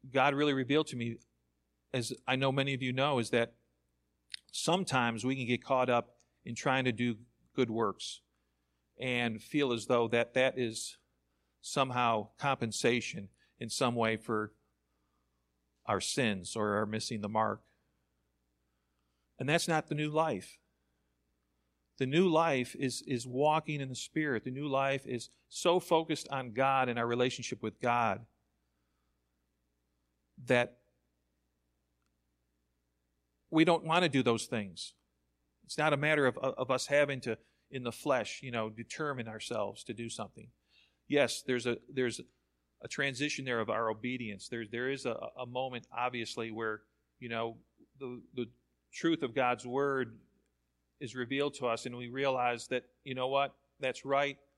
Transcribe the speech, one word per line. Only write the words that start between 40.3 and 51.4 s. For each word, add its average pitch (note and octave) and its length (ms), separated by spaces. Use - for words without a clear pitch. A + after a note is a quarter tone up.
Yes, C#3+ 400
there's B2 200
a, A#2+ 100
there's B2+ 300
a - 80
transition C#3 560
there A#2+ 160
of A#2 80
our A2+ 220
obedience. A2 580
There, A#2 180
there A#2+ 220
is C3+ 160
a, A#2 140
a B2+ 60
moment, B2+ 500
obviously, A#2 560
where, A2 300
you B2 100
know, A#2 300
the, B2 240
the B2 120
truth E3 320
of A#2 120
God's B2 320
Word C3 500
is B2+ 160
revealed C3+ 380